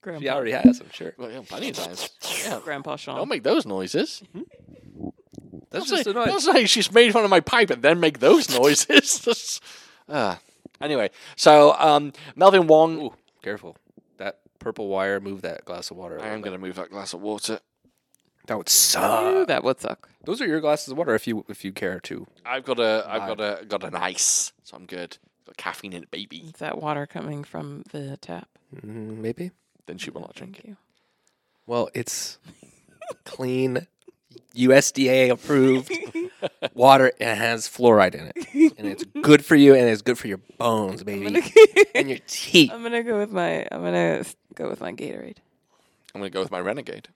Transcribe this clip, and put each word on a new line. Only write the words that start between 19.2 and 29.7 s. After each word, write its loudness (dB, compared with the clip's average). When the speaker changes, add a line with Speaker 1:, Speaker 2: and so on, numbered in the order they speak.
Speaker 1:
that -2
would -2
suck. -12
Speaker 2:
Those -8
are -4
your -2
glasses -2
of -10
water 0
if -4
you, -6
if -16
you -10
care -8
to. -14
Speaker 3:
I've -8
got -4
a, 0
I've -6
Speaker 2:
Mine. -8
Speaker 3:
got -6
a, -20
got -8
an -12
ice, -4
so -20
I'm -20
good. -14
Got -20
caffeine -14
in -16
it, -20
baby. -16
Speaker 1:
Is -20
that -12
water -8
coming -14
from -16
the -14
tap? -18
Speaker 2:
Mm, -16
maybe. -10